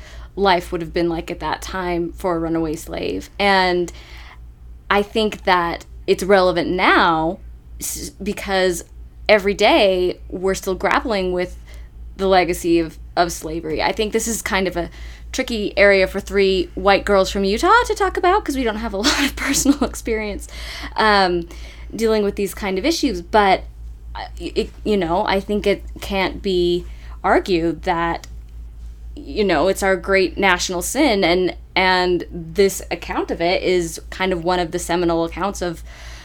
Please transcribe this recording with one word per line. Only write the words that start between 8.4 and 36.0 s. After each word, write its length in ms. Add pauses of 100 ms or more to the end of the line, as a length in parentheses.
every 260
day 720
we're 260
still 200
grappling 580
with 260 (580)
the 100
legacy 520
of, 200 (160)
of 180
slavery. 500
I 100
think 200
this 140
is 160
kind 240
of 100
a 140 (420)
tricky 440
area 300
for 140
three 540
white 300
girls 260
from 140
Utah 420
to 80
talk 220
about 280
'cause 120
we 80
don't 120
have 180
a 20
<laughs> 20
lot 260
of 120
personal 480
experience, 640 (480)
um, 500 (480)
dealing 300
with 120
these 180
kind 240
of 80
issues. 340
But, 440 (500)
uh, 120 (120)
it, 320 (140)
you 120
know, 300
I 140
think 260
it 160 (180)
can't 420
be 440 (360)
argued 600
that, 440 (880)
you 300
know, 240
it's 140
our 140
great 420
national 420
sin, 420
and, 320 (200)
and 560
this 500 (100)
account 400
of 120
it 200
is 460
kind 240
of 100
one 160
of 120
the 80
seminal 460
accounts 360
of, 220 (420)